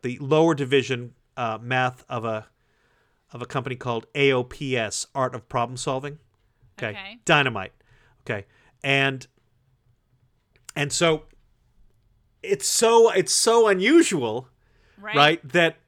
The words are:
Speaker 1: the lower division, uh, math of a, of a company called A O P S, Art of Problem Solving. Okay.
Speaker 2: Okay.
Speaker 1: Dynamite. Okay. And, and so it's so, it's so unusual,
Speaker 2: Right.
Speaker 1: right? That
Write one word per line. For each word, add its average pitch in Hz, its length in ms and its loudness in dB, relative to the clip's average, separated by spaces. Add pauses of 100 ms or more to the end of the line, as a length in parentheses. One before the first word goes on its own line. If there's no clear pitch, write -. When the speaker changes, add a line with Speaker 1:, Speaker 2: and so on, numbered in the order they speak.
Speaker 1:
the 123 160 -8
lower 156 360 2
division, 127 600 -2 (200)
uh, 113 280 -6
math 127 480 -2
of 120 160 -6
a, 107 200 -6 (840)
of 123 80 -16
a 120 60 -10
company 127 280 -6
called 117 400 -8
A 139 180 4
O 127 120 0
P 127 320 -8
S, 110 380 -6
Art 127 200 -2
of 117 140 -16
Problem 123 300 -4
Solving. 143 400 -8 (600)
Okay. 113 120 -6
Speaker 2:
Okay. 104 340 -16
Speaker 1:
Dynamite. 131 480 0 (480)
Okay. 101 240 -10 (400)
And, 135 420 -2 (1500)
and 147 160 -4
so 160 320 0 (1200)
it's - 240 -4
so, 226 460 6
it's 185 200 0
so 233 340 4
unusual, 185 840 2 (500)
Speaker 2:
Right. 202 180 -8
Speaker 1:
right? 151 320 2
That 165 400 0